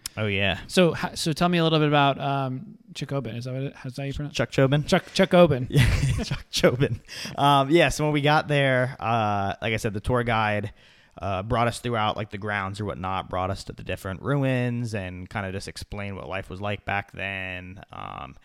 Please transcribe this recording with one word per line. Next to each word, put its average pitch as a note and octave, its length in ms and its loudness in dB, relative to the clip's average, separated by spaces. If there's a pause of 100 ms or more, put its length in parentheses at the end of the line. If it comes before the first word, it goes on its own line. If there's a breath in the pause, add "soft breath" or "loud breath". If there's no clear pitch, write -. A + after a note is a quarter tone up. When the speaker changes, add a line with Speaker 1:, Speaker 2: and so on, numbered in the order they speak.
(160 loud breath)
Speaker 1:
Oh, A2 100 -2
yeah. G2 420 2
Speaker 2:
So, - 260 6
ha-, - 200 -6
so - 180 -2
tell F3 160 0
me F3 100 2
a E3 60 4
little D#3+ 140 4
bit D3+ 100 4
about, C#3 320 4
um, C#3 580 -4 (140)
Chakobin. C3+ 460 -6
Is A#2+ 80 -10
that B2+ 80 -6
what C3 100 -4
it, C#3 100 -8
how's B2+ 220 -12
that C#3 100 -6
you C#3 80 -6
pronounce D3 200 -8
it? - 20 -6
Speaker 1:
Chuck - 160 0
Chobin? C#3 340 4
Speaker 2:
Chuck, F3+ 180 2 (100)
Chuck G3 160 4
Chobin. D3 360 8
Speaker 1:
<laughs> - 40 -10
Yeah, - 540 4
Chuck - 280 -6
Chobin. B2+ 480 2 (380 loud breath)
Um, C#3 320 4
yeah, D#3+ 180 6
so D3 160 -2
when D3+ 80 0
we D3 80 0
got D3 280 2
there, C3+ 520 2
uh, G#2 600 0
like A2+ 140 -4
I G#2+ 40 -2
said, G#2+ 160 -2
the G#2 60 -4
tour B2 240 0
guide, G#2+ 480 0 (460 soft breath)
uh, F#2+ 240 -4
brought A#2 240 2
us A2+ 120 -2
throughout, A2 360 -2
like, A2 140 -6
the G#2 80 -12
grounds G2 420 -4
or G#2+ 60 -4
whatnot, F#2 460 -6
brought F#2 200 -2
us G2 140 -8
to - 80 -12
the - 100 -14
different F#2+ 380 -8
ruins B2 760 -2
and F#2 360 -8
kinda G2 200 -6
just F#2+ 180 -8
explained G2+ 480 -10
what - 120 -10
life F#2+ 220 -8
was F#2 100 -10
like G2+ 240 -6
back G2+ 280 -4
then, F#2 680 -10 (100)
um, G1+ 540 -14